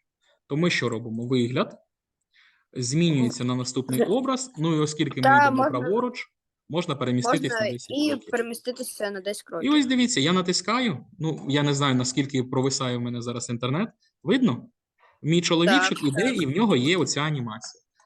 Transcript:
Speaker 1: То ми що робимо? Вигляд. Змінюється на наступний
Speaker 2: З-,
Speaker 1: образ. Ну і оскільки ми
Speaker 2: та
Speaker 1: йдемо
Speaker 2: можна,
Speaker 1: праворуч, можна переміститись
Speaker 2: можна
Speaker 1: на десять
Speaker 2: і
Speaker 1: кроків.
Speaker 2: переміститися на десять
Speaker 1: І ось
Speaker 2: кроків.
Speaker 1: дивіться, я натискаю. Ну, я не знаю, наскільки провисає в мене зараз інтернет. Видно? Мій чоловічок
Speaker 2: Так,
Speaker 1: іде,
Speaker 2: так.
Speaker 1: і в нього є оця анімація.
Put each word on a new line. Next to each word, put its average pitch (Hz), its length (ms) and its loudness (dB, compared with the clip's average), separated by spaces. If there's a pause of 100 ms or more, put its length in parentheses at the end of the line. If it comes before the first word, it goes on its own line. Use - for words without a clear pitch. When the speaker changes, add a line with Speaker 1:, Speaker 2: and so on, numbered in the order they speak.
(460)
Speaker 1:
То 143 100 -4
ми 170 140 2
що - 180 0
робимо? 113 380 -6
Вигляд. 127 500 0 (960)
Змінюється 131 720 0
на 123 100 -2
наступний 127 460 -4
Speaker 2:
З-, - 80 2
Speaker 1:
образ. 254 500 -2
Ну 160 180 0
і - 20 2
оскільки 151 420 -2
ми - 20 0
Speaker 2:
та 269 160 6
Speaker 1:
йдемо 277 180 4
Speaker 2:
можна, 269 140 2 (100)
Speaker 1:
праворуч, 233 460 -2 (420)
можна 156 280 -2
переміститись 127 560 0
Speaker 2:
можна 220 140 -2
Speaker 1:
на 127 60 -4
десять - 180 -12
Speaker 2:
і 294 200 0
Speaker 1:
кроків. 262 200 -6
Speaker 2:
переміститися 233 800 -6
на 196 100 -8
десять 202 320 -8
Speaker 1:
І - 20 -8
ось 170 160 -6
Speaker 2:
кроків. 294 180 4
Speaker 1:
дивіться, 247 320 2
я 156 120 4
натискаю. 185 760 0 (120)
Ну, 156 300 -4
я 143 140 2
не 143 120 2
знаю, 139 200 2
наскільки 127 480 0
провисає 131 540 -2
в 120 40 -4
мене 120 220 -6
зараз 120 280 -8
інтернет. 127 380 -2 (340)
Видно? 190 440 2 (560)
Мій 165 200 2
чоловічок 180 560 2
Speaker 2:
Так, - 40 -6
Speaker 1:
іде, 143 200 0
Speaker 2:
так. 226 200 0
Speaker 1:
і 147 40 0
в 131 100 -2
нього 202 200 4
є 139 200 2
оця 143 240 0
анімація. 123 600 -6 (240)